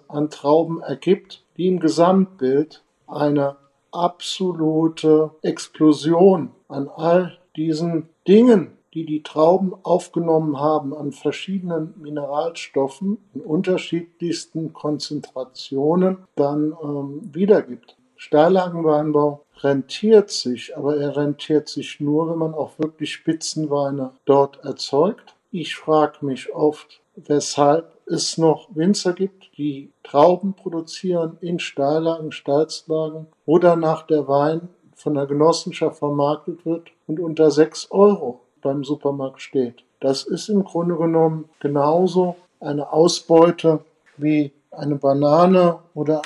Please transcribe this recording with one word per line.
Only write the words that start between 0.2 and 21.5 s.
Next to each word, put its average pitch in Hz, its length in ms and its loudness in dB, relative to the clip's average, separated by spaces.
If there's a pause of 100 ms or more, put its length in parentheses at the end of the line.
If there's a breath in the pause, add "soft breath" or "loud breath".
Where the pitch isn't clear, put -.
Trauben 160 520 0
ergibt, - 640 -4 (140)
die 175 100 -2
im 185 140 0
Gesamtbild 160 1040 0 (220)
eine 143 520 -2 (340)
absolute 160 1400 -2 (100)
Explosion 160 1080 2 (180)
an 139 180 -8
all 170 500 0 (200)
diesen 160 500 -4 (220)
Dingen, 214 480 6 (160)
die 160 120 -8
die 151 180 -6
Trauben 180 500 2 (100)
aufgenommen 160 760 -2
haben, 147 340 -2
an 143 160 -8
verschiedenen 165 920 -6
Mineralstoffen 147 1160 -6 (160)
in - 80 -12
unterschiedlichsten 165 1300 -4
Konzentrationen 151 1500 -4 (180)
dann, 147 440 0
ähm, 147 520 -8
wiedergibt. 185 640 2 (180)
Steillagenweinbau 156 1300 2 (160)
rentiert 196 720 2
sich, - 460 -8
aber 143 180 -2
er 143 220 -4
rentiert 147 500 -2